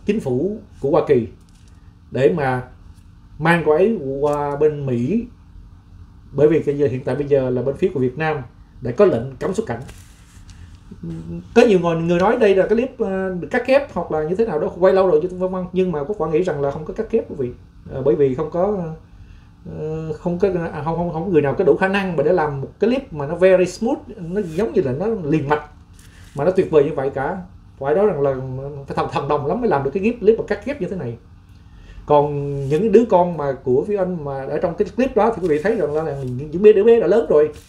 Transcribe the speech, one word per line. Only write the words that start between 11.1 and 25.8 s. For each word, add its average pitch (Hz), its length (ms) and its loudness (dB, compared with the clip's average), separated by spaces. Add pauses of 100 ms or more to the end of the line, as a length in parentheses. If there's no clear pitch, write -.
Có 233 80 8
nhiều 202 180 6
người, 170 160 0
người 170 220 0
nói 214 220 2
đây 196 140 4
là 185 120 4
cái 208 100 2
clip, 254 220 -2
ờ, 190 420 -4
được 147 100 -10
cắt 247 160 -2
ghép 277 280 2
hoặc 170 180 -6
là 156 100 -2
như 165 120 -4
thế 226 120 0
nào 180 120 -4
đó, 180 100 -2 (120)
quay 190 120 6
lâu 190 180 4
rồi 151 120 4
chứ 175 60 -4
vân 185 240 -6
vân, 185 200 -6
nhưng 180 200 0
mà 143 120 -4
Quốc 208 140 -6
Bảo 160 120 -4
nghĩ 156 120 2
rằng 151 180 -2
là 139 100 0
không 156 140 -8
có 185 100 -10
cắt 220 160 -6
ghép, - 200 -2
quý - 80 -10
vị. 123 120 -4 (420)
Ờ, 135 100 -6
bởi 147 120 2
vì 139 200 2
không 151 160 -6
có, 196 260 -2 (1000)
ờ, 156 340 -6
không 175 260 -6
có, 202 100 2 (240)
à, 151 120 -8
không, 165 120 -4
không, 170 160 -4
không 165 120 -4
có 202 60 -4
người 151 120 6
nào 139 120 0
có 135 100 0
đủ 147 160 6
khả 190 80 2
năng 190 280 -2
mà 139 60 0
để 160 100 2
làm 151 280 0
một 131 80 -10 (100)
cái 208 120 2
clip 269 220 -4
mà 143 140 -6
nó 160 80 -6
very 180 320 6
smooth, 233 320 -4 (180)
nó 180 240 -6
giống 180 320 -4
như 202 100 2
là 127 100 -2
nó 170 140 -4
liền 156 420 -2
mạch, 151 140 0 (760)